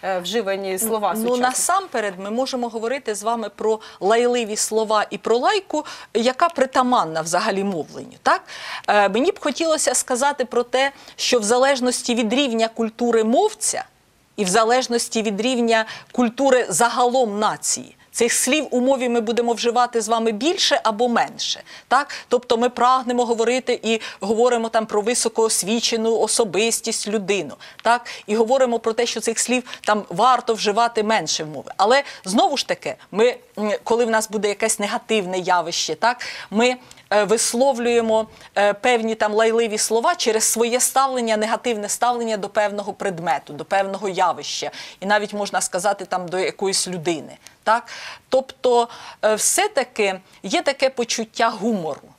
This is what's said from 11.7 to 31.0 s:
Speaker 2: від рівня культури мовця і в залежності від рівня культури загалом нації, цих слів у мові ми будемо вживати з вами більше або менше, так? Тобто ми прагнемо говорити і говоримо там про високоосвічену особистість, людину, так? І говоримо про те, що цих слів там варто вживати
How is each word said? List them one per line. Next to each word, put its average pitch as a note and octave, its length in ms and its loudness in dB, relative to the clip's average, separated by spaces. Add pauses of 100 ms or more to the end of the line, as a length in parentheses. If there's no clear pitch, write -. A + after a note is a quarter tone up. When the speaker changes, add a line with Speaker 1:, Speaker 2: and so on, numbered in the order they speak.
Speaker 2:
від A3 180 0
рівня A3+ 340 2
культури A3+ 560 0
мовця D#4 600 0 (540)
і G#3 80 0
в - 20 -2
залежності A#3 760 2
від G3+ 200 -2
рівня A3+ 440 0 (260)
культури B3 580 2
загалом A#3+ 680 0
нації, E3 560 -4 (160)
цих A#3 220 2
слів C4+ 380 0
у B3 100 0
мові B3+ 280 2
ми A#3+ 120 2
будемо A#3 320 0
вживати A#3 480 0
з G#3 60 -6
вами A3+ 240 0
більше C#4 520 0
або A3 260 0
менше, - 520 -2 (260)
так? C#4 200 2 (220)
Тобто A#3+ 280 2
ми A#3+ 120 2
прагнемо B3 560 2
говорити A#3 580 0
і A3 180 0 (180)
говоримо A3+ 500 2
там A3 160 0
про G#3 160 0
високоосвічену A3 1160 0
особистість, A3 880 0
людину, G3 480 -4 (280)
так? A#3+ 220 2 (220)
І G#3 80 -2
говоримо A#3 440 2
про A3+ 140 -2
те, A#3+ 120 0
що A#3 140 -6
цих A3 200 -2
слів A#3+ 240 0 (220)
там G#3 240 0
варто A#3 440 2
вживати A3 500 0